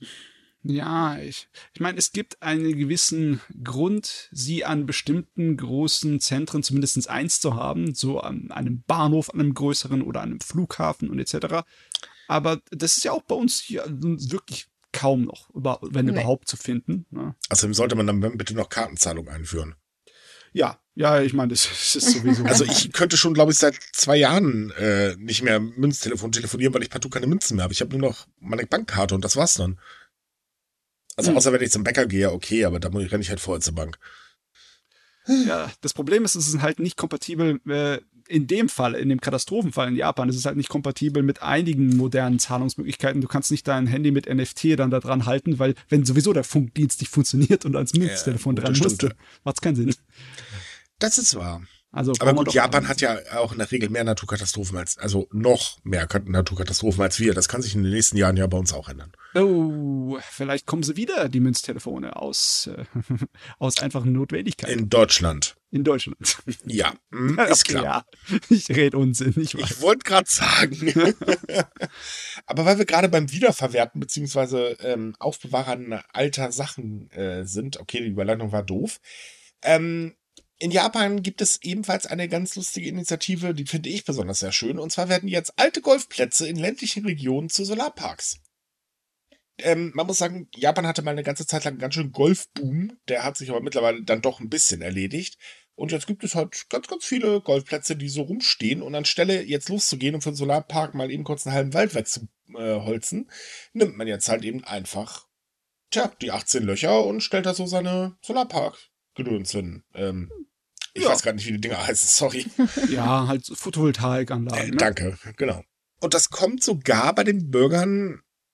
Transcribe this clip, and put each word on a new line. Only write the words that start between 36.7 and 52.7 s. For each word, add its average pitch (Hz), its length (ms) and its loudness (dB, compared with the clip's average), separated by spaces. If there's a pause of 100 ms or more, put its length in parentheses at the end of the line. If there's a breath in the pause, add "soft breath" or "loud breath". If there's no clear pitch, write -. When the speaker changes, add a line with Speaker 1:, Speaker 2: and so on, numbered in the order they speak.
Speaker 1:
nicht 165 200 -2
kompatibel, 160 680 0
äh, 143 340 0 (280)
in 156 180 2
dem 202 220 2
Fall, 120 260 0
in 127 140 0
dem 131 120 2
Katastrophenfall 139 680 -2
in 123 80 0
Japan, 131 320 0
es 127 80 0
ist 127 80 -4
halt 143 140 -2
nicht 139 100 -2
kompatibel 143 540 0
mit 139 200 2
einigen 143 540 4
modernen 127 420 2
Zahlungsmöglichkeiten. 135 840 -2
Du 127 60 -4
kannst - 220 0
nicht 147 160 -2
dein 131 200 2
Handy 139 240 2
mit 139 160 2
N 131 140 0
F 127 140 -2
T 156 220 4
dann 135 140 2
da 127 100 2
dran 127 260 0
halten, 139 320 2
weil 135 160 2 (140 loud breath)
wenn 147 160 6
sowieso 139 300 4
der 139 100 2
Funkdienst 147 560 2
nicht - 100 -4
funktioniert 143 540 4
und 139 120 0
ans 139 180 0
Speaker 3:
Ja, 170 60 4
Speaker 1:
Münztelefon 127 560 0
Speaker 3:
gut, 107 80 -2
Speaker 1:
dran 131 100 0
Speaker 3:
das 135 80 4
Speaker 1:
musst, 190 140 4
Speaker 3:
stimmt. 127 200 0 (260 soft breath)
Speaker 1:
macht's - 200 -4
keinen 160 140 2
Sinn. 123 180 2 (1040 loud breath)
Speaker 3:
Das 214 200 2
ist - 160 2
wahr. 87 280 -6 (300 soft breath)
Speaker 1:
Also 131 200 0
Speaker 3:
Aber 123 200 0
Speaker 1:
brauchen - 20 4
wir 147 60 4
Speaker 3:
gut, 143 80 2
Speaker 1:
doch - 60 2
Speaker 3:
Japan 127 260 4